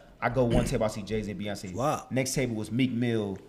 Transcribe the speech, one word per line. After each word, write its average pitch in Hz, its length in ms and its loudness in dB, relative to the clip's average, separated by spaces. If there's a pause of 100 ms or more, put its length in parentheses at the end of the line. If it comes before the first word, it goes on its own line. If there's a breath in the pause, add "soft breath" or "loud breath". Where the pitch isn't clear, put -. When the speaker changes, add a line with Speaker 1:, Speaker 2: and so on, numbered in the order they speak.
(240)
Speaker 1:
I 120 60 4
go 127 140 2
one 117 220 4
table, 113 200 0
I - 20 4
see 110 140 -4
Jay-Z 104 300 -4
and 92 100 -6
Beyonce. 98 320 -8
Speaker 2:
Wow. 127 380 -2
Speaker 1:
Next 127 240 0
table 123 200 0
was 107 160 -4
Meek 127 200 4
Mill, 113 580 0